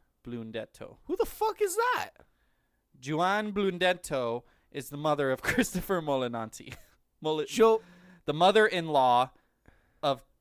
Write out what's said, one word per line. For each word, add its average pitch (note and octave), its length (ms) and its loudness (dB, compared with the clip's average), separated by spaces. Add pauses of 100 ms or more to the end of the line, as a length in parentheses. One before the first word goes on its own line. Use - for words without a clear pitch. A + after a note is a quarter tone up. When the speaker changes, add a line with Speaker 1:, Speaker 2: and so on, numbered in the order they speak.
(240)
Speaker 1:
Blundetto. A2+ 840 -12
Speaker 2:
Who E4+ 100 -8
the G#4+ 100 0
fuck - 360 -4
is F#4+ 140 -2
that? A#4 340 -2 (920)
Speaker 1:
Joanne F#3 520 -2
Blundetto F3+ 920 -2 (280)
is - 180 -12
the C#3+ 80 -12
mother D3 340 0
of B2+ 100 -2
<laughs> - 20 -14
Christopher F#3 580 -2
Molinanti. B2 720 -6 (460)
Mol- D#3 260 -2
Speaker 2:
Jo- A3 360 4 (440)
Speaker 1:
the D3 80 -2
mother-in-law D#3+ 960 4 (720)
of C#3 200 0 (180)